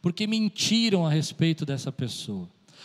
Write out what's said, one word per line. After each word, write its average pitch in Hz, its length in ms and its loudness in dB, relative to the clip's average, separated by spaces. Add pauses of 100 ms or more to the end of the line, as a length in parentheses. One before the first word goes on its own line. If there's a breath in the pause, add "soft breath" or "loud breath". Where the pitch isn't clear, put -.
porque 175 260 0
mentiram 214 800 2
a 156 40 2
respeito 156 540 0
dessa 135 280 -6
pessoa. 101 560 -8 (360 loud breath)